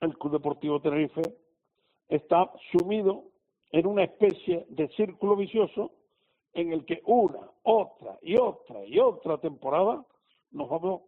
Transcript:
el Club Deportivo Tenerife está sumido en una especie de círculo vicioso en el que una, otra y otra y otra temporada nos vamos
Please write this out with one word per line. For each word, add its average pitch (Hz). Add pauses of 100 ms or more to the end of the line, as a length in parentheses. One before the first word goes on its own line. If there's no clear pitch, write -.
el 160
Club 147
Deportivo 147
Tenerife 151 (840)
está 170 (220)
sumido 196 (460)
en 165
una 202
especie 185
de 151
círculo 202
vicioso 202 (640)
en 170
el 160
que 165
una, 226 (120)
otra 190
y 170
otra 180
y 127
otra 214
temporada 165 (460)
nos 143
vamos 170